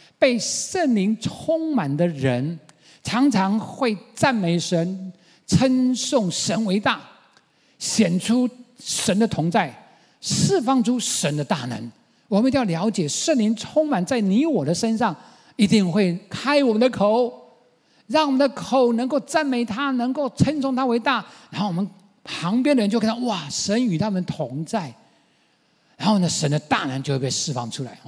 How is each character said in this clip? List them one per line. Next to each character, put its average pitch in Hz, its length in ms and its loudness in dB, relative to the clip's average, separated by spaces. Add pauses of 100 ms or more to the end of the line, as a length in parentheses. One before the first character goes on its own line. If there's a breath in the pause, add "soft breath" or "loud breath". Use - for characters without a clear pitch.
(180 soft breath)
被 247 220 4
圣 - 560 0
灵 208 260 2
充 320 540 -2
满 147 200 0
的 170 120 2
人 139 520 -2 (420 soft breath)
常 269 300 2
常 196 260 2
会 220 400 -2 (160)
赞 277 220 2
美 170 240 2
神， 185 540 -2 (340 soft breath)
称 254 480 4
颂 220 340 0
神 214 360 -2
为 190 120 0
大， - 240 0 (760 soft breath)
显 180 420 0
出 247 280 2 (300)
神 - 400 -2
的 226 80 4
同 170 240 -2
在， 165 240 0 (460 soft breath)
释 - 400 2
放 254 240 2
出 240 160 0
神 - 380 -2
的 147 60 -2
大 160 240 -2
能。 117 240 -10 (360 soft breath)
我 202 140 2
们 254 60 4
一 262 40 2
定 277 80 2
要 254 60 0
了 180 260 -2
解， 165 160 -2
圣 - 320 0
灵 214 160 2
充 302 320 -2
满 185 180 0
在 247 160 0
你 202 240 2
我 254 180 0
的 160 120 0
身 226 200 -2
上， 208 200 0 (400 loud breath)
一 202 100 4
定 190 260 4
会 180 240 2 (140)
开 285 340 0
我 247 80 4
们 214 80 2
的 254 100 4
口， 226 440 2 (720 soft breath)
让 302 220 2
我 285 40 0
们 262 60 2
的 277 120 4
口 247 440 2
能 233 140 0
够 285 140 0
赞 311 220 0
美 247 220 0
他， 247 260 -4
能 254 220 -2
够 254 180 -2
称 294 300 0
颂 262 140 -2
他 262 100 -2
为 240 140 0
大， 233 260 -2 (240 loud breath)
然 160 100 -10
后 208 80 -2
我 190 40 -4
们 180 180 -4 (340)
旁 208 380 -2
边 285 160 4
的 226 60 2
人 202 40 2
就 220 120 0
看 220 100 2
到， 220 60 -2 (100)
哇， 180 240 -4
神 214 340 -2
与 185 140 0
他 208 140 0
们 185 140 -2
同 139 380 -6
在， 156 300 -6 (1040 soft breath)
然 - 100 -2
后 214 120 4
呢， 175 100 2
神 147 220 -2
的 151 80 0
大 190 260 -2
能 135 160 -4
就 139 120 -4
会 135 40 0
被 131 100 -2
释 - 240 -4
放 120 200 -6
出 139 120 -10
来。 - 240 -14